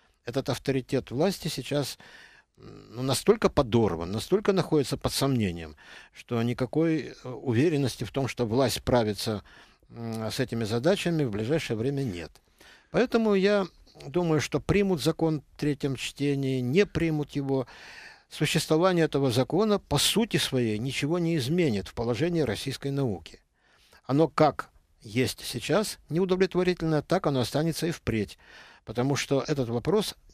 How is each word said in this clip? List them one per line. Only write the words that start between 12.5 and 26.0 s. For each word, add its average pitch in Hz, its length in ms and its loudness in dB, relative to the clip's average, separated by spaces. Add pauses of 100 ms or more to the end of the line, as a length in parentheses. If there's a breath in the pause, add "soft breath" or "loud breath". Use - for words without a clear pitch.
Поэтому 220 440 2
я 196 320 4 (400)
думаю, 160 340 2
что - 200 -2
примут 190 420 2
закон 160 400 0 (120)
в - 60 -12
третьем 139 360 -2
чтении, 139 640 -2
не 143 260 2
примут 156 500 -2
его. 135 300 0 (640 soft breath)
Существование 160 760 2
этого 139 240 2
закона, 185 480 2
по - 200 -2
сути 214 380 2
своей, 117 420 0
ничего 139 400 -2
не 165 180 0
изменит 131 520 0
в - 60 -18
положении 131 480 0
российской 123 480 -4
науки. 131 500 -4 (640)
Оно 143 240 4
как - 420 2 (320)
есть 120 420 -2
сейчас 170 540 -2 (120)